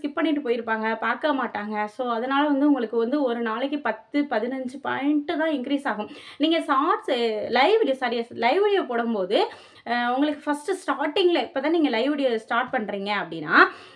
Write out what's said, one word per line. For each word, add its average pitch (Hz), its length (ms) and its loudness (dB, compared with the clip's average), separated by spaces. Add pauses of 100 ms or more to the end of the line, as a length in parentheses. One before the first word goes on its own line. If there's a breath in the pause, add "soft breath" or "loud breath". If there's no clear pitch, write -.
ஸ்கிப் 294 140 -6
பண்ணிட்டு 302 340 0
போயிருப்பாங்க, 220 500 -2
பார்க்க 247 340 0
மாட்டாங்க. 214 520 -4
So, 240 240 -6
அதனால 262 380 0
வந்து 285 220 4
உங்களுக்கு 247 280 0
வந்து 247 260 2
ஒரு 233 180 0
நாளைக்கு 240 380 -2
பத்து, 285 440 -2
பதினஞ்சு 254 600 -4
பாயிண்ட் 294 560 0
தான் 320 120 0
இன்க்ரீஸ் 277 380 -2
ஆகும். 208 220 -4 (280 loud breath)
நீங்க 320 220 2
ஷார்ட்ஸ், 302 500 0 (400)
லைவ் 240 140 4
வீடியோ, 381 300 4
சாரி, 233 340 -2
லைவ் 240 340 2
வீடியோ 403 200 4
போடும்போது, 233 540 0 (520 loud breath)
அ, 240 240 0
உங்களுக்கு 285 320 0
ஃபர்ஸ்ட் 294 260 -4
ஸ்டார்டிங்ல 320 720 0
இப்ப 247 180 -6
தான் 294 100 0
நீங்க 330 180 4
லைவ் 233 200 0
வீடியோ 277 300 0
ஸ்டார்ட் 240 360 -2
பண்றீங்க 202 400 -4
அப்படின்னா, 165 400 -4 (420 loud breath)